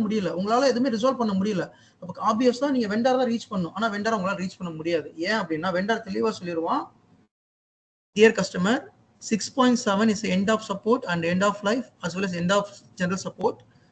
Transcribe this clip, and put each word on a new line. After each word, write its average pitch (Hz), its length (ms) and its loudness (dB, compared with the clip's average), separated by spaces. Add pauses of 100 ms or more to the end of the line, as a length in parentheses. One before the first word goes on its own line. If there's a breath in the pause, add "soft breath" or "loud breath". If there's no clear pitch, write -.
முடியல, 208 260 0 (100)
உங்களால 226 340 2
எதுவுமே 247 220 0
ரிசால்வ் 240 280 0
பண்ண 214 160 0
முடியல. 190 260 0 (360 soft breath)
அப்ப 175 120 -12 (160)
ஆப்வியஸா 240 460 2
நீங்க 233 180 0
வெண்டார் 247 280 2
தான் 247 120 0
ரீச் 226 180 -6
பண்ணணும். 180 260 -4
ஆனா 220 180 0
வெண்டார் 214 240 0
உங்களால 190 240 -2
ரீச் 185 180 -8
பண்ண 175 180 -6
முடியாது. 156 300 -2 (180)
ஏன் 214 140 0
அப்படின்னா 165 380 -2
வெண்டார் 208 280 0
தெளிவா 214 320 0
சொல்லிடுவான், 175 460 -4 (1300)
"Dear 220 200 10
customer, 185 380 0 (540)
six 208 100 0 (160)
point 247 300 6
seven 202 280 2
is 185 80 -6 (140)
end 190 180 2
of 220 140 0
support 214 340 0 (100)
and 170 200 -2
end 185 160 2
of 208 100 0 (100)
life 240 180 0 (200)
as 165 100 -6
well 196 120 -2
as 180 120 -6
end 175 180 0
of 202 80 0 (340)
general 185 260 -2
support. - 300 -4 (360 soft breath)